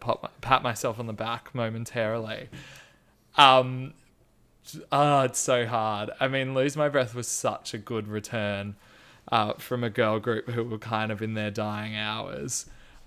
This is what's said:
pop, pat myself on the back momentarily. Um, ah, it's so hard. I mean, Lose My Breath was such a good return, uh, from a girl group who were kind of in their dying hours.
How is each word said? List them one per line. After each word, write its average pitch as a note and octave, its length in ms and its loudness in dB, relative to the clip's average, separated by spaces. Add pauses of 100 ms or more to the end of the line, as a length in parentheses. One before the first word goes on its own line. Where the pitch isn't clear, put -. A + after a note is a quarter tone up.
pop, - 400 -4
pat B2+ 220 2
myself A#2 360 -4
on A#2+ 80 -8
the A2+ 60 -8
back A2+ 420 -8
momentarily. A2+ 920 -4 (880)
Um, C3 560 8 (1000)
ah, C#3+ 340 6
it's B2 140 -2
so B2 280 2
hard. A2 520 -2
I C3+ 100 2
mean, C3+ 260 -2
Lose C3+ 240 2
My D3 100 2
Breath B2+ 260 0
was A#2+ 140 -8
such - 460 -4
a A#2 40 -8
good G#2+ 300 -6
return, G#2 680 -6 (540)
uh, A2 240 2
from A#2+ 300 -6
a A#2 60 -2
girl A2 280 2
group A2 300 -4
who A#2+ 160 -4
were A2+ 140 -8
kind A2 340 -4
of G#2 80 -8
in A2 140 -4
their G#2+ 160 -4
dying G#2+ 440 -6
hours. A2 720 -6 (420)